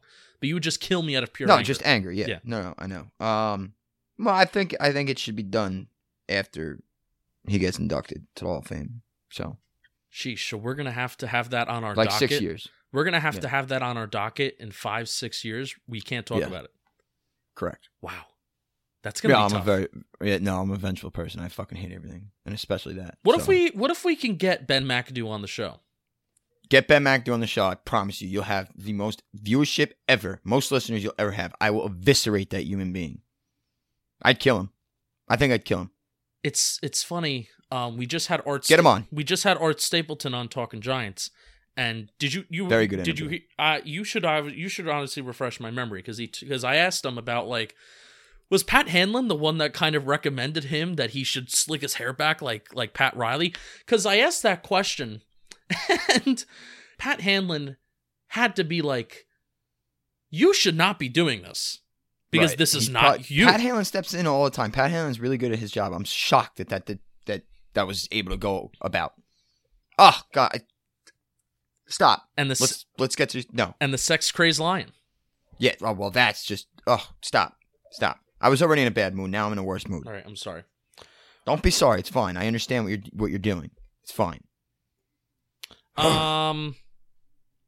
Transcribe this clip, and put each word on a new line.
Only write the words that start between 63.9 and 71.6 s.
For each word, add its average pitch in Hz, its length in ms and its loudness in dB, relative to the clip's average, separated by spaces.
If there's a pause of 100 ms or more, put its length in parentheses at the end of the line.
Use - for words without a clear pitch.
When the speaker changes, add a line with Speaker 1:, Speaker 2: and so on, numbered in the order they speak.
Speaker 2:
in 175 120 0
all 139 160 4
the 139 60 4
time. 113 220 -2
Pat 139 200 4
Hanlon's 160 280 -2
really 127 180 -2
good 120 160 -2
at 110 60 -2
his 107 120 -8
job. 98 220 -2
I'm 90 100 -6
shocked - 540 2
that 92 120 -10
that, 95 180 -6
that, 101 120 -10 (280)
that, 101 160 -6 (320)
that 101 120 2
was 98 240 -6
able 95 200 -2
to 95 60 -2
go 98 340 -4 (100)
about. 87 320 -2 (840)
Oh, 190 200 12 (140)
God. 131 220 4
I, 113 60 -10 (1300)